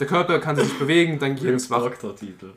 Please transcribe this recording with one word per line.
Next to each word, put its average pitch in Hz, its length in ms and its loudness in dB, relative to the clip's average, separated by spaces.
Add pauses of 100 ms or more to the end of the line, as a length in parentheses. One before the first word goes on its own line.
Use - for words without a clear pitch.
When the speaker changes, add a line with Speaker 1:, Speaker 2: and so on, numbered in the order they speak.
Speaker 1:
der - 80 -2
Körper 175 320 2
kann 151 160 -2
sich 135 80 4
nicht - 160 -2
bewegen, 160 400 2
dein 139 160 -2
Gehirn 127 180 0
ist 127 160 -4
wach. 120 140 2
Speaker 2:
Doktortitel. 98 720 -10